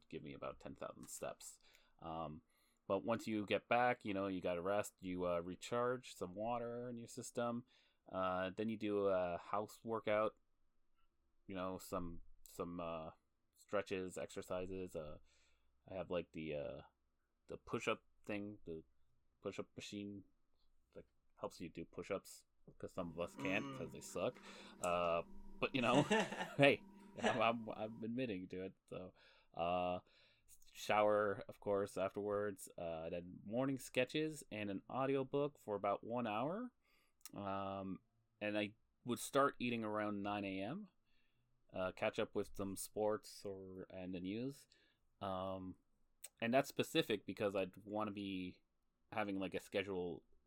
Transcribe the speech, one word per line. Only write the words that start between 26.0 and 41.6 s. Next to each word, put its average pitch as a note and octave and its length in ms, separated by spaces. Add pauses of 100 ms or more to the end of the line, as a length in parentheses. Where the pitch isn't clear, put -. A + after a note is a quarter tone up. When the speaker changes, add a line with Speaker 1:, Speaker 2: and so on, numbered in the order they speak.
Speaker 2:
<laughs> - 540
Speaker 1:
hey, C#3 240 (420)
I'm, B2 180
I'm, A#2 340
I'm A2+ 280
admitting A2+ 460
to F#2 120
it. F#2+ 120 (160)
So, F#2 220 (440)
uh, F2+ 440 (720)
shower, G#2 760
of - 120
course, G2+ 380
afterwards. G2+ 800
Uh, E2 320
then F2 360
morning B2+ 340
sketches D3+ 720
and G#2 180
an G2 200
audiobook C3+ 720
for G#2 120
about G2+ 280
one A#2 240
hour. D#3 420 (640)
Um, G2 640 (420)
and G#2 160
I G#2 140 (340)
would A#2+ 140
start C#3 380
eating A#2+ 260
around G#2 380
nine G2+ 240
A F#2+ 160
M. E3+ 260 (840)